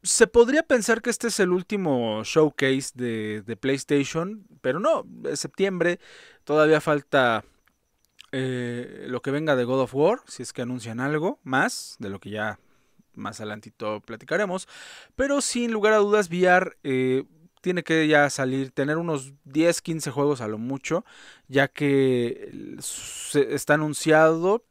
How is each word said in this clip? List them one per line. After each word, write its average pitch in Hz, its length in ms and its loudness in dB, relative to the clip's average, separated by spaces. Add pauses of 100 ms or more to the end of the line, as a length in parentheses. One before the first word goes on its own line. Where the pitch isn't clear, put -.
se - 240 4
podría 240 360 4
pensar 226 400 0
que 240 80 -2
este 233 180 -4
es - 120 -4
el 185 100 2
último 143 760 -2
showcase 135 680 0
de, 110 480 -6
de 110 140 -10
PlayStation, 147 920 -2 (160)
pero 135 180 -2
no, 294 260 0 (180)
es 143 160 -4
septiembre, 175 600 -2 (440)
todavía 151 360 4
falta, 131 640 0 (880)
eh, 123 760 -6
lo 123 120 -6
que 135 100 -6
venga 147 260 2
de 123 80 2
God 131 180 0
of 123 120 -4
War, 170 320 2
si - 160 -16
es - 120 -12
que 131 80 -8
anuncian 120 380 -8
algo 151 420 -2
más 139 560 -2
de 104 100 -10
lo 98 100 -8
que 101 120 -14
ya 107 280 -6 (560)
más 104 260 -12
adelantito 107 600 -10
platicaremos, 180 680 -6 (480)
pero 277 260 0
sin 240 280 -2
lugar 214 220 2
a 214 60 6
dudas 208 320 2
V 180 160 2
R, 180 360 2
eh, 131 420 0 (360)
tiene 175 220 -2
que 160 260 2
ya 147 220 6
salir, 135 400 -2
tener 147 260 -2
unos 143 380 -6 (100)
diez, 160 380 2
quince 160 280 -6
juegos 143 300 0
a 110 80 -6
lo 107 80 -6
mucho, 135 480 -4 (420)
ya 139 220 2
que 131 1080 0
se, - 760 -4
está 147 200 0
anunciado 160 960 2